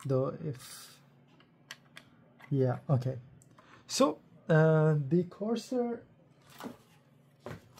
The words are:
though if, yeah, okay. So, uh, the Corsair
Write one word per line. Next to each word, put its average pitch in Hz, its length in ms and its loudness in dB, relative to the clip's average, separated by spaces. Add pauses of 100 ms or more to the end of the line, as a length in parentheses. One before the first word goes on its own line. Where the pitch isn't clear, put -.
though 135 400 -2
if, - 540 -12 (1500)
yeah, 127 280 2 (120)
okay. 127 240 0 (720)
So, - 320 0 (300)
uh, 156 480 4 (120)
the 170 220 2
Corsair 233 720 -4 (1800)